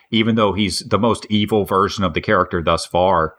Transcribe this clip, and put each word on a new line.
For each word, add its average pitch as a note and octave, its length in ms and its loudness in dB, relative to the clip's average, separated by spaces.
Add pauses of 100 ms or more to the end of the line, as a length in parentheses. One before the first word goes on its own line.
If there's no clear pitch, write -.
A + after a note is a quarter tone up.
(100)
even A2 240 2
though G#2+ 180 2
he's F#2+ 280 -2
the - 180 -2
most G#2+ 320 0
evil G#2 340 0
version G2 400 0
of E2+ 100 -2
the F2+ 60 -4
character F#2 420 0
thus E2 220 0
far, F2 540 0